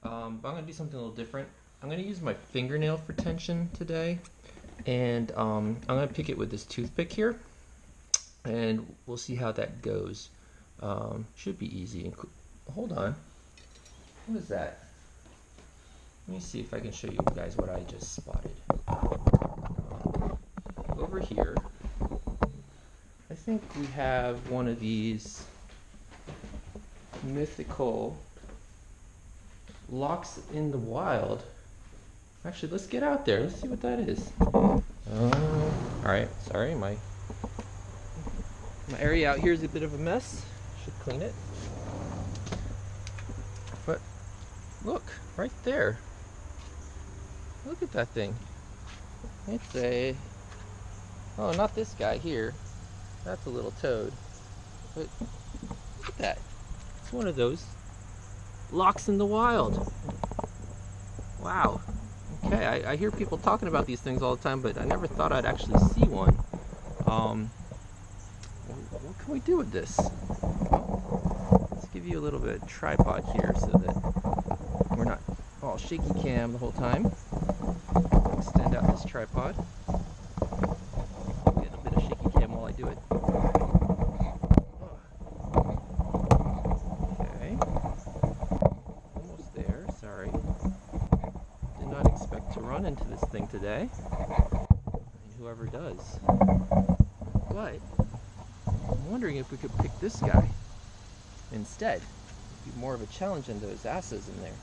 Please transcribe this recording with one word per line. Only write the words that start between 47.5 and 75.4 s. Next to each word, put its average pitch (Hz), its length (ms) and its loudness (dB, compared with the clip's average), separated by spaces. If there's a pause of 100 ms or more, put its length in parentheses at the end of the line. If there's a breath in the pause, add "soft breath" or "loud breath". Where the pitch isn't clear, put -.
Look 320 160 -6
at 349 100 -4
that 117 160 0
thing. 107 260 -2 (1120)
It's 226 280 -6
a, 123 400 2 (1200)
oh, 202 160 0
not 196 220 2
this 220 240 -4
guy 110 180 2
here. 123 380 -2 (720)
That's 180 180 -6
a 135 60 -6
little 117 220 -4 (100)
toad. 113 300 0 (840)
But 156 140 -6 (120)
look - 880 -10
at - 100 -10
that. - 200 -2 (640)
It's - 100 -10
one 233 140 0
of 165 100 0
those 127 300 2 (1040)
Locks 185 360 6
in 202 100 6
the 202 80 6
Wild. 214 640 4 (1500)
Wow. 170 400 4 (640)
Okay, 202 180 4
I, 127 280 2
I 147 40 0
hear 202 140 2
people 196 260 -2
talking 202 320 2
about 143 160 4
these 123 160 -4
things 127 220 0
all 123 140 2
the 120 60 -8
time, 135 200 0
but 113 160 0
I - 80 -2
never 180 220 2
thought 156 240 2
I'd 131 120 4
actually - 360 8 (100)
see - 140 10
one. 95 340 8 (640)
Um, 110 460 2 (1160)
wh-, - 360 -10
what 170 140 -10
can 294 160 -6
we 262 60 -2
do 349 180 4
with 240 140 0
this? - 260 -2 (720)
Well, - 1000 4
let's - 180 -8
give 175 180 -8
you 175 120 0
a - 20 -2
little 147 180 0
bit 110 240 0
of - 60 -10
tripod - 640 6
here - 260 4
so - 100 4
that - 1300 2
we're - 80 2
not 113 160 2 (420)